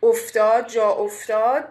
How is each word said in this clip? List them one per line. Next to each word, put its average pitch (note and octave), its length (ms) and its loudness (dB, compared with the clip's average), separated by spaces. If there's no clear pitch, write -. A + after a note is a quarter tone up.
افتاد، A3+ 640 2
جا A3 220 0
افتاد، A3 800 -2